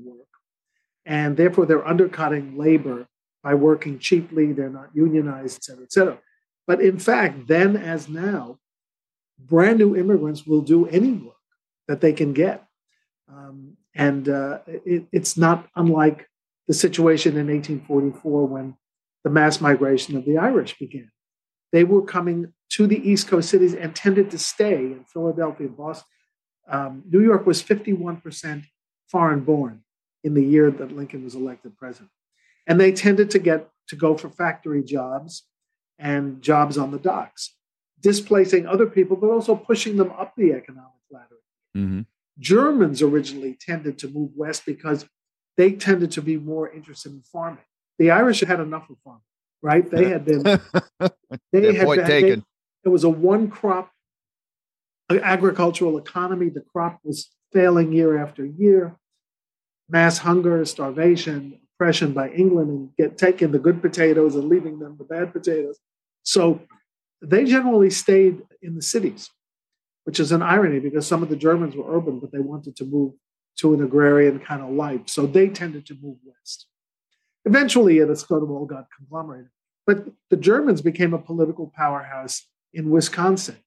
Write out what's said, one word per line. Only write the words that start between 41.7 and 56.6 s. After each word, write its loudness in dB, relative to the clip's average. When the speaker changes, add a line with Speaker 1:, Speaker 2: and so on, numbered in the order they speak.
Speaker 2:
Mm-hmm. -4
Speaker 1:
Germans 2
originally -2
tended -10
to -14
move -8
west -10
because -8
they 4
tended -2
to -10
be -4
more -8
interested -20
in -20
farming. -14
The 6
Irish 2
had 0
enough -10
of -20
farming, -20
right? 2
They 2
had -6
been, 0
Speaker 2:
<laughs> -4
Speaker 1:
they 4
Speaker 2:
Yeah, 6
Speaker 1:
had 2
Speaker 2:
point 4
Speaker 1:
been, 0
they, 4
Speaker 2:
taken. 2
Speaker 1:
it 0
was 2
a 6
one 2
crop -4
agricultural 0
economy. -6
The -10